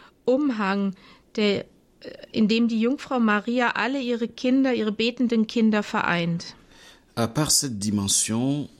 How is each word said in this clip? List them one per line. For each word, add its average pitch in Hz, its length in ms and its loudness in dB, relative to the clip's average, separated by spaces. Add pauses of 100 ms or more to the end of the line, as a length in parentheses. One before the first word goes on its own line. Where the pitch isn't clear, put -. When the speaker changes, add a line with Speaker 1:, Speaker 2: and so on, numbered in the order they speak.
(240)
Speaker 1:
Umhang, 214 680 0 (420)
der, 208 300 0 (680)
in 220 160 4
dem 233 200 4
die 220 120 -2
Jungfrau 254 400 -2
Maria 233 540 0
alle 269 260 -2
ihre 240 280 -2
Kinder, 254 460 2
ihre 214 180 0
betenden 226 540 0
Kinder 220 360 2
vereint. 170 720 -2 (600)
Speaker 2:
À 113 120 0
part 147 220 -2
cette 123 280 0
dimension, 107 880 -2 (120)